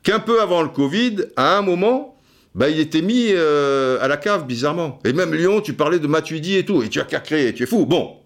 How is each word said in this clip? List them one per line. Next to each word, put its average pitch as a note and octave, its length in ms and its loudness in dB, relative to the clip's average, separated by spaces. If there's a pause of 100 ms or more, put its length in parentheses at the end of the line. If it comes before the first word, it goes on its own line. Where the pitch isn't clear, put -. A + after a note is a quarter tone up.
qu'un G#3 160 2
peu A3+ 200 2
avant F3 220 2
le D3+ 60 -2
covid, G3 480 -2 (180)
à D#3 240 2
un G#3 40 0
moment, G3+ 540 0 (380)
bah, A#2+ 140 2
il D#3 100 0
était D#3 240 0
mis, A3+ 280 2
euh, C#3+ 720 2
à B2+ 60 0
la C#3+ 120 0
cave, F#3 280 -2
bizarrement. C#3+ 580 -4
Et B2+ 80 2
même E3 220 0
Lyon, F#3 260 2
tu G3 120 -8
parlais D3+ 260 0
de D3 80 -2
Matuidi D#3+ 500 -2
et F#3 80 2
tout. F3+ 200 2
Et G#2+ 40 -6
tu C#3 120 -4
as B2+ 40 -4
Cacré, C#3+ 500 -2
tu B2 100 -4
es - 20 -2
fou. G3 200 2
Bon. C#3+ 400 0